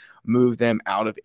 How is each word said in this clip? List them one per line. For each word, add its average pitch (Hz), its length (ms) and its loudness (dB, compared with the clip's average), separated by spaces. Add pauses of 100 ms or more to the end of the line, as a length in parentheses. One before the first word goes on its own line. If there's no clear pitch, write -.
(240)
move 120 340 2
them 117 280 0
out 104 220 -2
of 110 180 -6